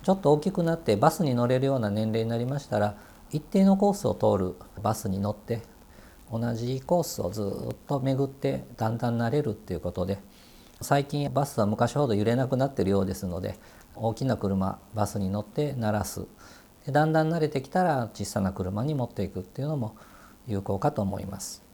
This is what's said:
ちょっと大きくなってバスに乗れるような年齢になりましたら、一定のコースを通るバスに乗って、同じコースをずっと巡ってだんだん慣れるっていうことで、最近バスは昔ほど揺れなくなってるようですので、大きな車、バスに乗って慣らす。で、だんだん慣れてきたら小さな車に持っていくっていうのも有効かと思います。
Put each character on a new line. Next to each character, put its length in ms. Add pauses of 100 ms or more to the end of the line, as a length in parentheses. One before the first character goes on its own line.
ち 80
ょ 20
っ 80
と 140
大 60
き 120
く 100
な 120
っ 40
て 180
バ 140
ス 140
に 100
乗 120
れ 120
る 60
よ 120
う 40
な 80
年 200
齢 140
に 60
な 80
り 80
ま 140
し 80
た 120
ら、 180 (340)
一 100
定 240
の 140
コ 140
ー 20
ス 140
を 60
通 220
る 200 (260)
バ 120
ス 140
に 120
乗 100
っ 40
て、 280 (680)
同 80 (140)
じ 320
コ 160
ー 20
ス 200
を 80
ず 420
っ 40 (100)
と 120
巡 280
っ 40
て 360 (100)
だ 140
ん 80
だ 100
ん 100
慣 120
れ 100
る 120
っ 20
て 180
い 60
う 20
こ 100
と 140
で、 140 (640)
最 240
近 260
バ 140
ス 120
は 60
昔 300
ほ 120
ど 80
揺 120
れ 100
な 120
く 100
な 80
っ 80
て 100
る 60
よ 100
う 60
で 80
す 120
の 140
で、 180 (360)
大 180
き 140
な 100
車、 420 (140)
バ 140
ス 120
に 120
乗 100
っ 40
て 280
慣 180
ら 140
す。 220 (580)
で、 80
だ 140
ん 80
だ 100
ん 80
慣 80
れ 80
て 140
き 80
た 120
ら 300
小 140
さ 160
な 100
車 320
に 100
持 120
っ 40
て 120
い 80
く 100
っ 20
て 200
い 20
う 40
の 100
も 180 (500)
有 140
効 180
か 140
と 80
思 180
い 60
ま 160
す。 220 (120)